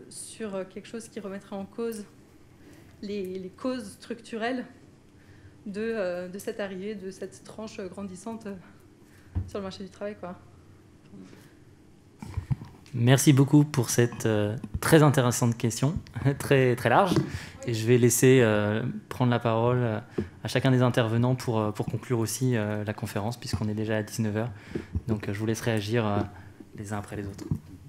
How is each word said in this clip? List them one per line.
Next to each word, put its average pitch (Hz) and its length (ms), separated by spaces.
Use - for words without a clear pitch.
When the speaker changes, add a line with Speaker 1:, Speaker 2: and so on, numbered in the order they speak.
Speaker 1:
sur 196 580
quelque 196 200
chose 233 200
qui - 120
remettrait 196 360
en 196 100
cause 226 380
les, 190 360
les 185 100
causes 247 420
structurelles 233 720
de, 202 160
euh, 185 460
de 180 120
cette 220 200
arrivée, 196 340
de 190 160
cette 190 360
tranche - 340
grandissante, 202 680
euh, 196 80
sur 214 120
le 196 40
marché 190 180
du 190 80
travail, 208 300
quoi. 185 180
Speaker 2:
Merci 131 380
beaucoup 139 300
pour 147 260
cette, - 360
euh, 104 300
très 156 200
intéressante 123 560
question, 135 400
<laughs> 139 220
très, 131 360
très 117 140
large. 165 260
Et 123 80
je 110 140
vais 123 100
laisser, 127 440
euh, 107 420
prendre 123 220
la 120 80
parole, 117 400
euh, 113 200
à - 40
chacun 131 220
des 127 120
intervenants 120 540
pour, 117 240
euh, 107 120
pour 113 140
conclure 117 340
aussi, 123 360
euh, 107 280
la 104 100
conférence, 107 440
puisqu'on - 320
est 104 40
déjà 107 240
à 107 60
dix-neuf 104 320
heures. 113 160
Donc, 107 220
euh, 101 40
je 104 60
vous 110 60
laisse 110 160
réagir, 110 440
euh, 104 140
les 101 180
uns 104 40
après 101 180
les 101 100
autres. 98 200